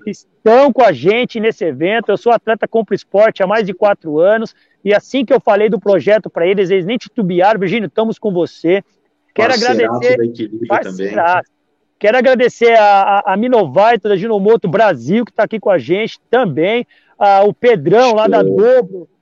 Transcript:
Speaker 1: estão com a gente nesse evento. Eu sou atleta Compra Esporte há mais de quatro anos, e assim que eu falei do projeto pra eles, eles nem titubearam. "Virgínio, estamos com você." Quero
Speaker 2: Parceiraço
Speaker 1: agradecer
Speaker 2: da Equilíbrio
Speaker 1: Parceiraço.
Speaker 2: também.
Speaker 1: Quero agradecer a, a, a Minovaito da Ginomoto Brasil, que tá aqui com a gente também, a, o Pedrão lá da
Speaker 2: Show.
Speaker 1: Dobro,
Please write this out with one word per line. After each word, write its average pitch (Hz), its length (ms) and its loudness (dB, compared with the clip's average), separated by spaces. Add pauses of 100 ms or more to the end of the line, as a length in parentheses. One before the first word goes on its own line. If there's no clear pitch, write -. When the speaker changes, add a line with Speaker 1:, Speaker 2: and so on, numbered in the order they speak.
Speaker 1:
estão 240 640 2
com 254 120 2
a 208 80 4
gente 208 480 -2
nesse 220 260 -4
evento. 175 440 -4
Eu 202 80 0
sou 233 140 0
atleta 220 360 -2
Compra 214 280 -4
Esporte 202 480 0
há 185 40 0
mais 214 180 -2
de 190 80 -6
quatro 180 460 -2
anos, 214 360 0 (280)
e 202 100 0
assim 247 300 -2
que 226 100 -2
eu 233 60 4
falei 208 300 0
do 208 100 -4
projeto 202 500 0
pra 170 180 -2
eles, 185 240 0
eles 190 140 0
nem 233 120 -4
titubearam. 185 640 -2
"Virgínio, 196 280 -4
estamos 220 300 -4
com 214 140 -6
você." 175 520 -4 (520)
Quero 226 140 0
Speaker 2:
Parceiraço 240 340 -2
Speaker 1:
agradecer 247 340 -2
Speaker 2:
da - 80 -2
Equilíbrio 165 420 -8
Speaker 1:
Parceiraço. 180 680 -2 (100)
Speaker 2:
também. - 0 - (560)
Speaker 1:
Quero 220 180 0
agradecer 247 600 2
a, 202 240 4
a, 202 320 0
a 190 40 -2
Minovaito 214 720 0
da 208 80 0
Ginomoto 208 520 0
Brasil, 190 580 0
que - 80 -16
tá 220 100 -2
aqui 214 160 -6
com 214 100 -4
a 185 80 2
gente 175 420 -6 (100)
também, 214 560 -2 (320)
a, 196 260 4
o 208 100 2
Pedrão 226 600 2
lá 214 140 0
da 214 140 2
Speaker 2:
Show. 190 140 0
Speaker 1:
Dobro, 190 540 0 (120)